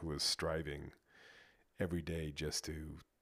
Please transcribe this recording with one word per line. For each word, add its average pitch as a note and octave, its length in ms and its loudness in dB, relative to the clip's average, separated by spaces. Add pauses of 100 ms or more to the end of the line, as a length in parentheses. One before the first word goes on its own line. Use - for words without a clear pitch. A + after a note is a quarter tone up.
who E2 120 0
is C#2+ 100 2
striving D2 680 2 (880)
every E2+ 220 2
day D#2 320 0
just D2+ 300 0
to D#2 340 -4 (240)